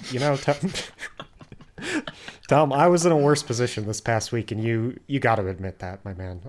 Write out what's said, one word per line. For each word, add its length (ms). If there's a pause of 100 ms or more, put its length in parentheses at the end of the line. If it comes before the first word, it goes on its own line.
(120)
you 80
know, 180
Tom, 240
<laughs> 1900
Tom, 240
I 160
was 200
in 40
a 60
worse 240
position 460
this 120
past 320
week, 200
and 120
you, 440
you 120
gotta 280
admit 320
that, 260
my 80
man. 360